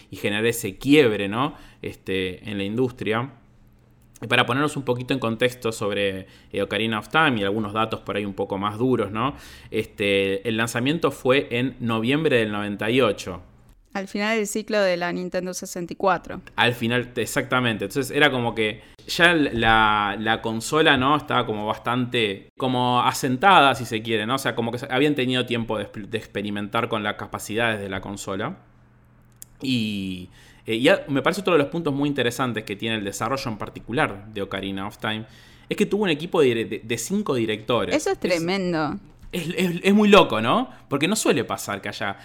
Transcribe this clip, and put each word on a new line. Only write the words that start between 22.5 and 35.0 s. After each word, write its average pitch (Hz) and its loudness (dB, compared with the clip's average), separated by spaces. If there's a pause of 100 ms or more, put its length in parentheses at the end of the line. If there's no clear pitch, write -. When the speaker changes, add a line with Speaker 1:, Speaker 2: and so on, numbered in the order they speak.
Speaker 1:
como 123 0
asentada, 135 4
si 123 -8
se 110 -4
quiere, 110 0
¿no? 123 -2
O 135 -2
sea, 117 -4
como 117 -2
que 120 -6 (100)
habían 143 2
tenido 127 0
tiempo 117 -2
de 104 -8
exp-, 101 -14
de 110 -6
experimentar 104 -4
con 107 -2
las 104 -2
capacidades 107 -4
de 98 -8
la 95 -6
consola. 101 -6 (1040)
Y... 101 -4 (380)
Eh, 110 -2
y 127 4
a-, 190 2
me 135 0
parece 165 0
otro 185 0
de 156 6
los 139 0
puntos 165 -4
muy 139 0
interesantes 120 -2
que 104 -6
tiene 113 0
el 101 -4
desarrollo 120 -2
en 107 -6
particular 107 -4
de 101 -4
Ocarina 98 -4
of 107 -12
Time, 110 -4 (420)